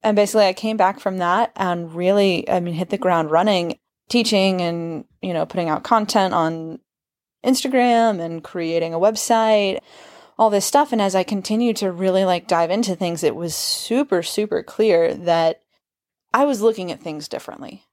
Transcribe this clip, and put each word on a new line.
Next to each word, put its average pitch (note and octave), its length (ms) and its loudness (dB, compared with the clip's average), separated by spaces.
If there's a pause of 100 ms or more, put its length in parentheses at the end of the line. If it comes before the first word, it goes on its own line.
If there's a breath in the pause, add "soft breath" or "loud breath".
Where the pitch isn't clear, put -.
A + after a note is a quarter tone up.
And G#3+ 120 2
basically G#3 300 4
I F#3+ 80 2
came A3 240 -4
back G3 220 2
from F#3+ 200 -4
that F#3 360 0
and F3 380 -4
really, F#3 560 2
I F#3 100 2
mean, F3 140 -4
hit F3 160 -4
the G3+ 80 -2
ground E3+ 320 0
running, F3 480 2 (320)
teaching G3 500 2
and, E3+ 460 -4 (160)
you F#3 100 -6
know, D#3+ 140 -2
putting E3+ 240 -6
out D3+ 140 -4
content G#3 500 0
on E3 460 -4 (680)
Instagram A#3+ 760 2
and E3 240 -8
creating E3 520 -4
a E3 40 -2
website, G#3+ 800 2 (600 loud breath)
all A3 100 6
this G3+ 160 0
stuff. C#4+ 260 2
And A3 80 0
as G3 140 0
I F#3+ 80 2
continued G#3+ 560 -2
to F#3+ 140 -2
really, F#3+ 340 0
like, F3 220 0
dive E3+ 240 0
into G3 240 0
things, E3+ 280 -4
it D#3 120 2
was E3 200 -6
super, A3+ 680 -2
super G#3 400 -4
clear E3+ 500 2
that E3 480 0 (720)
I C#4 120 4
was B3 180 -2
looking G#3+ 280 0
at C3 80 -10
things D3+ 280 -10
differently. - 640 -14